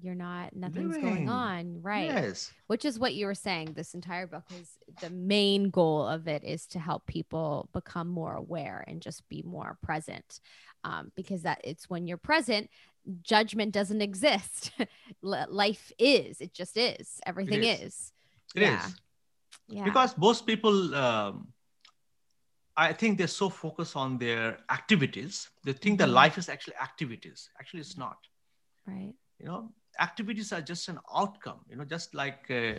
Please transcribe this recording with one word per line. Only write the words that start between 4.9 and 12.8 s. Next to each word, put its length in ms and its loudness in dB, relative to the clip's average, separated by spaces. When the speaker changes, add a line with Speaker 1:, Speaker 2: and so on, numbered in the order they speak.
Speaker 1:
the 100 -8
main 600 4
goal 360 6
of 200 -2
it 160 -2
is 260 -8
to 120 -8
help 260 -4
people 640 -4
become 360 -6
more 260 -4
aware 540 -8
and 120 -10
just 280 -14
be 140 -10
more 380 -10
present. 600 -8
Um, 300 -8
because 280 -6
that 200 -2
it's 260 -10
when 200 -6
you're 80 -6
present, 520 0